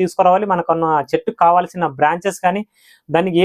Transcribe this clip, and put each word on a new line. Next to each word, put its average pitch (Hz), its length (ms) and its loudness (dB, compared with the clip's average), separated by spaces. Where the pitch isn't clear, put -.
తీసుకురావాలి. 185 520 2
మనకున్న 165 320 -2
చెట్టుకు 190 320 -4
కావాల్సిన 175 440 0
బ్రాంచెస్ 170 460 -2
కానీ 190 180 -2
దానికి 170 360 0